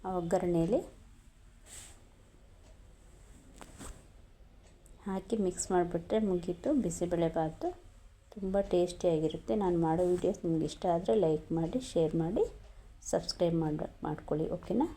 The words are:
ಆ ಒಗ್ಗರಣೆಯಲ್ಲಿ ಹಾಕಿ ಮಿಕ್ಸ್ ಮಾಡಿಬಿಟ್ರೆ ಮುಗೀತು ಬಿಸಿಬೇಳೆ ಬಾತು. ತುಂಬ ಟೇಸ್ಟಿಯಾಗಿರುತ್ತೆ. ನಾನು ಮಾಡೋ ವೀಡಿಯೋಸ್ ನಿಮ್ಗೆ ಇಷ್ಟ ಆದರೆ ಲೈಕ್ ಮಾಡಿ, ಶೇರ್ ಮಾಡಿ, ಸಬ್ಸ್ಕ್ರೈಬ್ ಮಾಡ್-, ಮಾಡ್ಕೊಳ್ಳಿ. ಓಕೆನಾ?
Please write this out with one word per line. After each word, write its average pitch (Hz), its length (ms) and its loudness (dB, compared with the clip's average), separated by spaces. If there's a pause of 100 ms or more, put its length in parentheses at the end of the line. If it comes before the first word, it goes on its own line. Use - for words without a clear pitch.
ಆ 190 40 -6 (100)
ಒಗ್ಗರಣೆಯಲ್ಲಿ 175 600 2 (4000)
ಹಾಕಿ 190 300 -4 (100)
ಮಿಕ್ಸ್ 180 260 -2
ಮಾಡಿಬಿಟ್ರೆ 175 460 2 (100)
ಮುಗೀತು 180 420 0 (140)
ಬಿಸಿಬೇಳೆ 170 520 0
ಬಾತು. 160 320 -2 (640)
ತುಂಬ 190 220 -4 (160)
ಟೇಸ್ಟಿಯಾಗಿರುತ್ತೆ. 175 800 2 (100)
ನಾನು 180 140 2 (100)
ಮಾಡೋ 165 240 2
ವೀಡಿಯೋಸ್ 180 340 0
ನಿಮ್ಗೆ 165 260 0
ಇಷ್ಟ - 140 -10 (100)
ಆದರೆ 190 200 2 (100)
ಲೈಕ್ 156 220 2 (120)
ಮಾಡಿ, 165 200 -2 (120)
ಶೇರ್ 160 320 2
ಮಾಡಿ, 226 220 0 (680)
ಸಬ್ಸ್ಕ್ರೈಬ್ 170 520 0
ಮಾಡ್-, 156 260 -2 (180)
ಮಾಡ್ಕೊಳ್ಳಿ. 151 400 -4 (100)
ಓಕೆನಾ? 240 400 -2